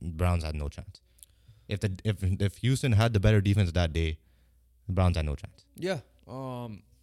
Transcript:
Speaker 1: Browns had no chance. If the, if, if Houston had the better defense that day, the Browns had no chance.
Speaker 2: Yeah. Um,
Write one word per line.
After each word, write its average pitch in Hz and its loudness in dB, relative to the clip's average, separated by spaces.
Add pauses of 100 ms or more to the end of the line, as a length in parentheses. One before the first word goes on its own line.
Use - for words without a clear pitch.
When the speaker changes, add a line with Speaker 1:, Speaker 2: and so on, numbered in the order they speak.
Speaker 1:
Browns 85 -2
had 78 -6
no 73 -6
chance. - -16 (680)
If 101 -6
the, 95 -2
if, 107 -2
if 95 0
Houston 127 0
had 113 4
the 104 2
better 107 6
defense 98 2
that 85 2
day, 80 -2 (680)
the 98 -4
Browns 90 4
had 78 -2
no 73 -4
chance. - -16 (100)
Speaker 2:
Yeah. 170 -4 (280)
Um, 123 -12 (200)